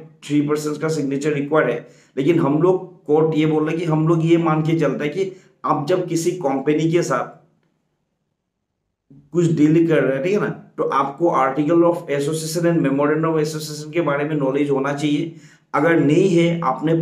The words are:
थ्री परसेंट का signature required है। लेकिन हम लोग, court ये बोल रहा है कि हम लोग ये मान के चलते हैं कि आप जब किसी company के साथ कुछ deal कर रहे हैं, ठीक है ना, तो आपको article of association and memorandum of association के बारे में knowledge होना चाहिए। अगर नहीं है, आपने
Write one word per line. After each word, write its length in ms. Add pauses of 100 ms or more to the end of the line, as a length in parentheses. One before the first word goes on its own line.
(240)
थ्री 240
परसेंट 340
का 60
signature 460
required 380
है। 160 (300)
लेकिन 220
हम 220
लोग, 440
court 320
ये 80
बोल 180
रहा 80
है 60
कि 80
हम 220
लोग 180
ये 140
मान 240
के 160
चलते 260
हैं 80
कि 180 (340)
आप 220
जब 200
किसी 240
company 600
के 120
साथ 380 (1900)
कुछ 180
deal 360
कर 160
रहे 120
हैं, 80
ठीक 100
है 60
ना, 80
तो 360
आपको 540
article 520
of 280
association 540
and 160
memorandum 460
of 80
association 520
के 80
बारे 220
में 120
knowledge 340
होना 240
चाहिए। 420 (380)
अगर 260
नहीं 300
है, 320
आपने 400